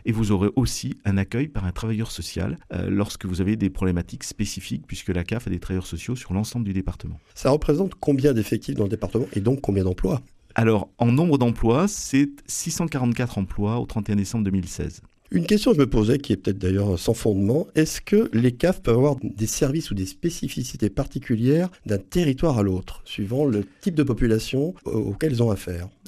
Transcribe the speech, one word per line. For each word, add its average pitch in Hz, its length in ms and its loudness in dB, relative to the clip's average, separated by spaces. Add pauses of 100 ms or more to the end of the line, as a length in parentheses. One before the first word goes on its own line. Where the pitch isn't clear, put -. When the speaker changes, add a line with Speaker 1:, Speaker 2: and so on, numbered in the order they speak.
Speaker 1:
et 117 60 2
vous 107 200 2
aurez 98 240 2
aussi - 380 -2 (100)
un 98 140 2
accueil 117 300 -2
par 101 180 -4
un 90 40 -2
travailleur 110 420 -4
social, 98 440 -6 (160)
euh, 90 160 -4
lorsque 101 380 -2
vous 90 160 -2
avez 104 140 2
des 101 120 0
problématiques 92 560 -2
spécifiques, - 600 -6
puisque - 240 -8
la 90 120 0
caf 110 240 -6
a 95 40 -4
des 90 80 -2
travailleurs 92 280 -4
sociaux 117 300 -8
sur - 160 -10
l'ensemble 110 320 -2
du 98 80 -4
département. 87 480 -6 (140)
Speaker 2:
Ça - 160 0
représente 151 440 2
combien 139 380 4
d'effectifs 113 440 -2
dans 107 80 2
le 98 40 0
département 107 460 -2
et 104 60 -2
donc 123 200 2
combien 98 240 2
d'emplois ? 92 380 0 (320)
Speaker 1:
Alors, 110 420 4
en 120 160 2
nombre 151 240 4
d'emplois, 120 520 2
c'est 143 420 0 (160)
six - 240 -8
cent 165 160 -2
quarante-quatre 127 500 -2
emplois 101 420 -2
au 120 60 -4
trente 110 240 -6
et 107 60 0
un - 20 2
décembre 101 300 0
deux 98 40 0
mille 92 160 0
seize. - 360 -8 (280)
Speaker 2:
Une 175 140 2
question 208 280 4
que 180 40 6
je 143 60 6
me 127 40 6
posais, 113 300 4
qui 143 160 -2
est 98 60 2
peut-être 98 180 -2
d'ailleurs 95 420 0
sans - 140 0
fondement, 113 640 2
est-ce 156 260 2
que 208 320 2
les 120 200 4
caf 170 280 0
peuvent 117 160 4
avoir 139 260 4
des 104 240 -4
services 151 440 0
ou 104 40 -2
des 95 120 -2
spécificités - 840 -4
particulières 131 800 0 (160)
d'un 104 140 0
territoire 147 580 2
à 104 60 2
l'autre, 92 420 -2
suivant 117 400 -2
le 104 220 0 (160)
type 180 120 -2
de 151 100 4
population 123 720 0 (120)
au-, - 40 -6
auquel 113 420 -2
ils 117 100 0
ont 117 80 4
affaire ? 90 400 -6 (180)